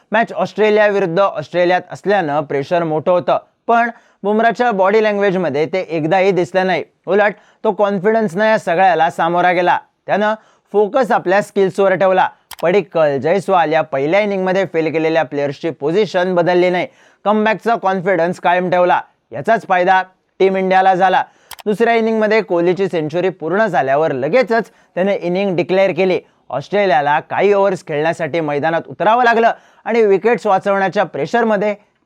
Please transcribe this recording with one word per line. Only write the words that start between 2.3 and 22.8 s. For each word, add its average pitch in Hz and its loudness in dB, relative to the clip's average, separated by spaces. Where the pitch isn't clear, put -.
प्रेशर 147 -2
मोठं 156 -2
होतं, 175 0
पण 233 2
बुमराच्या 226 0
बॉडी 202 2
लँग्वेजमध्ये 185 0
ते 180 -4
एकदाही 160 0
दिसलं 185 0
नाही. 165 -2
उलट 202 2
तो 214 0
कॉन्फिडन्सनं 202 0
या 220 2
सगळ्याला 170 2
सामोरा 175 0
गेला. 175 0
त्यानं 202 0
फोकस 208 0
आपल्या 190 0
स्किल्सवर 196 0
ठेवला. 185 2
पडिक्कल, 165 0
जयस्वाल 170 0
या 160 2
पहिल्या 147 0
इनिंगमध्ये 190 -2
फेल 160 -2
केलेल्या 160 0
प्लेयर्सची 143 -6
पोझिशन 180 -2
बदलली 175 2
नाही, 175 -2
कमबॅकचा 214 0
कॉन्फिडन्स 185 -2
कायम 180 0
ठेवला. 180 2
याचाच 214 -2
फायदा 185 2
टीम 190 2
इंडियाला 185 2
झाला. 185 2
दुसऱ्या 233 2
इनिंगमध्ये 220 0
कोहलीची 180 0